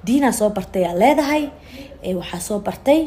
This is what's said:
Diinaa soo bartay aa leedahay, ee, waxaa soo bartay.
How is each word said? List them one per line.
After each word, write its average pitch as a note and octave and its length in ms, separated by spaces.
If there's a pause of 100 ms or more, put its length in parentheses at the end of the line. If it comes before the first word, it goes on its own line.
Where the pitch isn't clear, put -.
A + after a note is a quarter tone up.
Diinaa C4+ 280
soo G#3 180
bartay F#3+ 360
aa F3 80
leedahay, C#4+ 480 (600)
ee, F#3 120
waxaa F3 260
soo G#3 200
bartay. C4+ 460